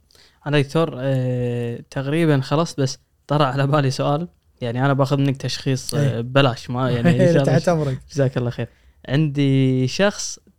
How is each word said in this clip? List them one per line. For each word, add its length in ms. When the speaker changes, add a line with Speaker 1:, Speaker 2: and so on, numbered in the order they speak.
Speaker 1:
أنا 140
دكتور، 360
آه، 920
تقريبا 500
خلصت، 400
بس 180
طرأ 180
على 220
بالي 240
سؤال. 360
يعني 240
أنا 80
باخذ 240
منك 200
تشخيص، 560
آه، 220
Speaker 2:
إيه. 60
Speaker 1:
ببلاش، 480
ما 220
يعني 180
Speaker 2:
<laughs> 120
إيه، 80
Speaker 1:
إن 40
شاء 100
الله. 140
Speaker 2:
تحت 120
أمرك. 300
Speaker 1:
جزاك 240
الله 120
خير. 180
عندي 800
شخص 520